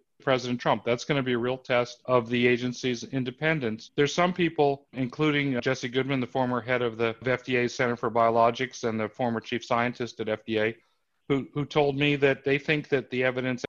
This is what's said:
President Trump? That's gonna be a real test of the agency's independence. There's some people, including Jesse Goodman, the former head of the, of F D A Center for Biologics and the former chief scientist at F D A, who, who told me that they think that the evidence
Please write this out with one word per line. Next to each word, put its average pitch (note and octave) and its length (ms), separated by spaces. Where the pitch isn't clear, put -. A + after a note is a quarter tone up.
President B2 380
Trump? B2 240
That's A#2+ 200
gonna C#3+ 180
be B2+ 100
a A#2 60
real B2 180
test B2 480
of B2 240
the A#2+ 180
agency's B2 580
independence. C3 920
There's C#3+ 160
some F3 220
people, D#3 580
including C#3+ 680
Jesse C3 260
Goodman, C3 320
the A#2+ 60
former B2 340
head B2 220
of A2+ 160
the, A2+ 220
of - 60
F B2+ 160
D B2+ 140
A A#2+ 140
Center A#2+ 260
for A#2 140
Biologics A#2 720
and A2 160
the G#2+ 80
former A#2 320
chief - 240
scientist A#2+ 560
at G#2+ 80
F G#2+ 160
D A2 140
A, A2 180
who, C#3 240
who D3 100
told C#3+ 320
me C#3+ 200
that C#3 280
they C#3 140
think D3+ 320
that B2+ 180
the B2+ 160
evidence B2+ 440